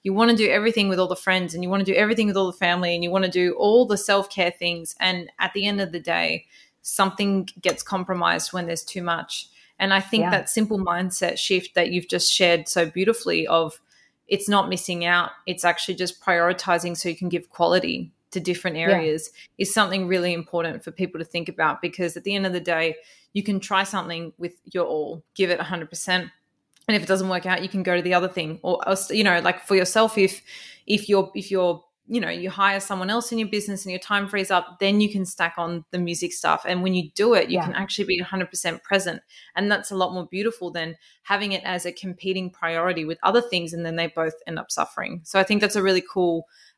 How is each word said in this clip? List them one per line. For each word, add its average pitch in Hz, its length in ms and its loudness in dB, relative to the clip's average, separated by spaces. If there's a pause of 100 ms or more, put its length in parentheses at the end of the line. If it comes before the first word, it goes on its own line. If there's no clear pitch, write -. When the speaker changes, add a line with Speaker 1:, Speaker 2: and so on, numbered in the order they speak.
Speaker 1:
you 190 120 -2
wanna 233 220 6
do 214 140 4
everything 208 400 4
with 185 100 2
all 185 80 4
the 180 80 -2
friends 185 380 0
and 175 100 -6
you 180 60 -2
wanna 196 160 2
do 196 80 2
everything 220 320 4
with 196 120 0
all 190 100 2
the 175 100 -6
family 175 380 2
and 170 80 -2
you 175 80 -2
wanna 185 180 2
do 180 300 2
all 214 260 6
the 202 120 0
self-care 196 540 0
things. 170 480 -6
And 180 380 -2
at 185 160 -2
the 202 140 -2
end 202 140 0
of 175 100 -4
the 170 80 -6
day, 165 460 -2 (420)
something 190 600 0 (120)
gets 180 200 0
compromised 175 720 -2
when 175 140 -4
there's 165 160 -6
too - 180 -10
much. - 460 -6 (320)
And 196 120 0
I 190 80 4
think 214 220 0
Speaker 2:
Yeah. 170 80 2
Speaker 1:
that 185 200 0
simple 214 280 0
mindset 180 640 -2
shift - 340 0
that 170 180 2
you've 180 160 -2
just 175 240 0
shared 175 360 4
so 170 180 2
beautifully 175 640 0
of 165 340 0 (460)
it's 196 200 -2
not 202 220 2
missing 180 340 -4
out, 175 280 2 (160)
it's 180 180 -2
actually 175 300 0
just 180 260 -6
prioritizing 175 760 2
so 175 140 -4
you 165 60 -4
can 180 120 -6
give 175 220 -4
quality 170 640 0 (200)
to 190 80 -6
different 175 380 -4
Speaker 2:
Yeah. 165 120 0
Speaker 1:
areas 160 420 2 (260)
is 196 160 -2
something 190 340 0
really 180 240 2
important 165 520 -4
for 165 80 -12
people 180 280 -6
to 165 60 -8
think 170 240 -8
about, 156 320 0
because 175 340 -4
at 175 80 -14
the 196 120 -2
end 196 100 0
of 180 80 -2
the 180 60 -2
day, 160 380 0 (360)
you 202 80 -2
can 196 180 0
try 196 240 0
something 175 540 -6
with 175 160 -8 (120)
your 180 200 -2
all, 151 380 -4 (100)
give 180 160 2
it 175 100 0
a 170 40 -2
hundred 165 260 -6
percent. 180 400 -2 (580)
And 214 80 4
if 190 60 2
it 180 60 -8
doesn't 190 220 2
work 180 180 -2
out, 185 160 0
you 190 60 -4
can 190 120 -2
go 180 140 2
to 175 80 2
the 180 100 0
other 180 140 4
thing. 160 340 -6
Or - 260 0
else, 190 220 0
you 220 140 2
know, 180 160 4
like, 175 220 0
for - 140 0
yourself, 214 440 4
if, 190 240 2 (420)
if 208 240 0
you're, 196 240 4
if 196 160 -8
you're, 180 340 0 (240)
you 233 140 -2
know, 170 80 -4
you 175 220 -6
hire 196 280 2
someone 190 300 -4
else 233 220 -2
in 226 80 -2
your 214 80 -2
business 202 360 -4
and 190 80 -8
your 180 80 -6
time 202 280 -2
frees 196 240 -2
up, 180 280 0
then 202 220 4
you 208 100 4
can 190 140 -2
stack 170 320 -2
on 170 320 -4
the 180 80 -4
music 175 340 -2
stuff. - 320 0
And 180 200 -2
when 185 100 2
you 175 220 0
do 226 180 4
it, 190 160 4
you 175 60 0
Speaker 2:
Yeah. 170 100 0
Speaker 1:
can - 80 -2
actually 190 320 -4
be 185 140 0
a 180 40 -2
hundred 185 280 -4
percent 170 320 -4
present. 190 400 -2 (320)
And 202 160 0
that's - 180 -2
a 202 60 -6
lot 185 180 0
more 180 140 -6
beautiful 196 420 -4
than 165 280 -6 (260)
having 202 300 -2
it 185 100 -4
as 180 200 -4
a 180 80 -6
competing 185 600 -6
priority 165 540 -2
with 160 180 -6
other 208 180 6
things, 175 320 -2
and 170 100 -6
then 165 120 -4
they 165 100 -2
both 160 300 -2 (100)
end 165 140 -6
up - 120 -8
suffering. - 520 -4
So - 160 0
I 190 40 8
think 208 180 2
that's 208 140 2
a 208 60 2
really 185 260 4
cool, 170 380 0 (320)